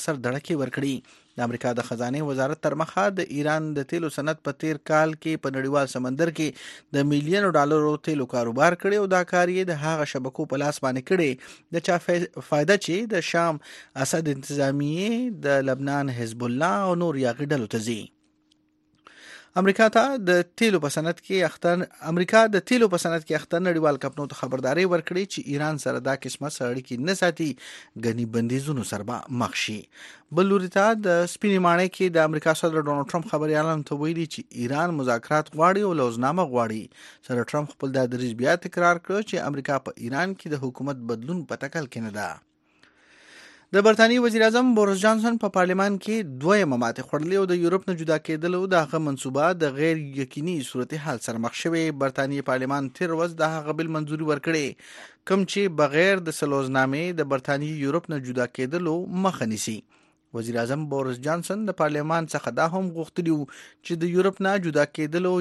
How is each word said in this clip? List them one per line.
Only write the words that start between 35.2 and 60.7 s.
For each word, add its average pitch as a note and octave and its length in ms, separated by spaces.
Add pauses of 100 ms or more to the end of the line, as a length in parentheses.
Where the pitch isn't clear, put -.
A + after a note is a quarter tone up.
غواړي F#3+ 400
او E3 100
لوزنامه C3 540
غواړي. A2 280 (460)
صدر A#2+ 240
ټرمپ D3 240
خپل C3+ 220
دا B2+ 160
دریځ B2 260
بیا D#3 240
تکرار F3 380
کړ G#3 260
چې D#3 220
امریکا C#3 280 (120)
په - 60 (100)
ایران E3+ 320
کې D3+ 180
د C3+ 80
حکومت C3 480
بدلون C#3 400
په A2+ 140
تکل D3 260
کې A2+ 160
نه G#2 120
ده. F2+ 100 (1400)
د G3 100
برتانیې A3+ 380
وزیر A3+ 220
اعظم B3 320
بوریس G3+ 260
جانسن A3 400
په G#3 100
پارلمان F#3+ 460
کې G#3 420
دویمه E3 400
ماتې A#2+ 280
خوړلې D#3+ 320
او F#3+ 100
د F3 100
یورپ E3+ 300
نه F3+ 100
جدا D#3 260
کېدلو F3+ 460
د E3+ 120
هغه D3 200
منصوبه C3+ 420 (160)
د C#3+ 160
غیر D#3+ 240 (160)
یقیني C#3+ 380 (100)
صورتحال C3+ 600
سره A2+ 180
مخ A#2 160
شوې. E3 420
برتانیې C#3 480
پارلمان C3 480
تېر E3 220
ورځ E3+ 200
د D#3+ 140
هغه D3+ 260
بل E3 160
منظوري D#3 360
ورکړې، D3 340 (640)
کوم F#3+ 240
چې G3+ 260
بغیر F3 480
د D#3 120
سلوزنامې C#3 800
د C#3 100
برتانیې C#3+ 560
یورپ E3 260
نه C#3 140
جدا B2 200 (120)
کېدلو D#3+ 360 (280)
مخه C3+ 300
نیسي. G#2+ 240 (580)
وزیر A#2 220
اعظم C3+ 320